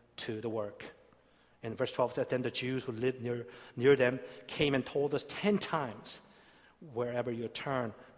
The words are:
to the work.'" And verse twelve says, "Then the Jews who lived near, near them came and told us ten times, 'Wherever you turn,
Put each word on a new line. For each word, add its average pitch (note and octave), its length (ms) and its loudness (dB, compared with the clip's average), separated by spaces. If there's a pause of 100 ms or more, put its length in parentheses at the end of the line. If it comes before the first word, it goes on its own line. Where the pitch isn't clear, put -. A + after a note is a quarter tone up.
(160)
to G#2+ 240 -6
the A2+ 80 -4
work.'" G#2+ 460 -6 (680)
And A2 140 -6
verse B2+ 160 0
twelve B2 220 2
says, C3 140 0
"Then B2+ 140 0
the A#2+ 80 -2
Jews B2+ 340 -2
who B2 80 -6
lived B2 280 -2
near, A#2+ 260 -4 (300)
near C3+ 180 10
them C3 240 4 (280)
came C#3+ 280 2
and B2+ 120 2
told C#3+ 280 0
us C3+ 140 0
ten G3+ 300 2
times, C#3 600 -4 (720)
'Wherever A#2+ 360 -2
you A#2 180 -4
turn, B2 440 -2 (260)